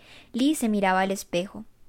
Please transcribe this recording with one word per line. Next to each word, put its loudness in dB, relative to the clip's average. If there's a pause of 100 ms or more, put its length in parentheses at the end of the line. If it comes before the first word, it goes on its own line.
(340)
Lee 2
se -2
miraba 2
al 0
espejo. -6 (240)